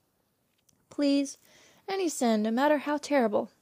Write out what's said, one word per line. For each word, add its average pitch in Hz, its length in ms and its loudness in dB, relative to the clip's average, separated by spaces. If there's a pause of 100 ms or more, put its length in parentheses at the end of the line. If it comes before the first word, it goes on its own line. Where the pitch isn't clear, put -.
(920)
"Please, 277 480 0 (500)
any 381 200 -2
sin, 226 340 0
no 220 80 -2
matter 285 280 2
how 294 200 -4
terrible, 233 520 0 (120)